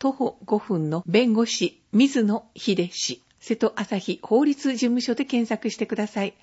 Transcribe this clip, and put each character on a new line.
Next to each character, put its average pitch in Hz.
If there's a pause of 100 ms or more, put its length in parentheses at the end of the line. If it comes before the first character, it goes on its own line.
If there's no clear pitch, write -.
徒 269
歩 -
五 208
分 160
の 165
弁 220
護 226
士 - (120)
水 254
野 - (120)
秀 180
氏、 - (160)
瀬 -
戸 220
朝 202
日 185
法 254
律 277
事 240
務 240
所 240
で 269
検 240
索 220
し -
て 214
く -
だ 208
さ 202
い。 -